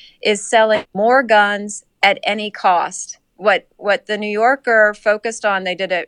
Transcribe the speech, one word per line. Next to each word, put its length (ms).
is 200
selling 480
more 300
guns 640
at 220
any 260
cost. 680
What, 320
what 300
the 100
New 140
Yorker 640
focused 500
on, 200
they 100
did 160
a, 160